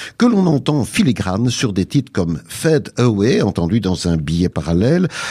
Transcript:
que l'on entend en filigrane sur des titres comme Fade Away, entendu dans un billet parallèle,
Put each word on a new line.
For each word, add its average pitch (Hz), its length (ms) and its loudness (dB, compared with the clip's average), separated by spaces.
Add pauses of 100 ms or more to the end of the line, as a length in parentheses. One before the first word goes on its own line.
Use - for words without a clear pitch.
(180)
que 233 80 2
l'on 196 220 2
entend 147 320 0
en 107 60 0
filigrane 110 640 0
sur 110 240 -2
des 90 120 0
titres - 260 -2
comme 85 360 -2
Fade - 500 0
Away, 123 440 2
entendu 92 380 0
dans 92 280 -2
un 85 100 2
billet 82 320 0
parallèle, 101 580 0 (240)